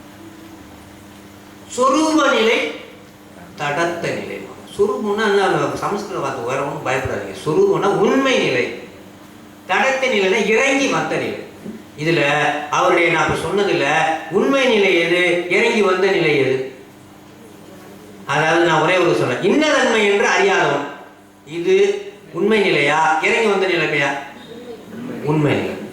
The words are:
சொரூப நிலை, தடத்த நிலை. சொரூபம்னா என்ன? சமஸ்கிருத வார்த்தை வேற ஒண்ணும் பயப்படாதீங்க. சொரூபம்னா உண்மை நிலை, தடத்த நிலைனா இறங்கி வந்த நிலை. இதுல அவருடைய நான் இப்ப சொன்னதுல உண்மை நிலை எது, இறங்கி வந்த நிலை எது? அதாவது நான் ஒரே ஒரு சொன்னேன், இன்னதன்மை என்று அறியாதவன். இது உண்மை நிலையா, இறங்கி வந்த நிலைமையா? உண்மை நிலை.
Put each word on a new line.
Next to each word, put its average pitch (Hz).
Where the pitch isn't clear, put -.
சொரூப 294
நிலை, 226
தடத்த 170
நிலை. -
சொரூபம்னா 208
என்ன? 175
சமஸ்கிருத 175
வார்த்தை 135
வேற 139
ஒண்ணும் 143
பயப்படாதீங்க. 131
சொரூபம்னா 190
உண்மை 254
நிலை, -
தடத்த 262
நிலைனா 196
இறங்கி 269
வந்த 165
நிலை. -
இதுல 147
அவருடைய 170
நான் 156
இப்ப -
சொன்னதுல 170
உண்மை 254
நிலை 196
எது, 175
இறங்கி 220
வந்த 185
நிலை 156
எது? 127
அதாவது 160
நான் 160
ஒரே 180
ஒரு 170
சொன்னேன், 127
இன்னதன்மை 240
என்று 202
அறியாதவன். 160
இது 190
உண்மை 208
நிலையா, 160
இறங்கி 226
வந்த 190
நிலைமையா? 151
உண்மை 147
நிலை. -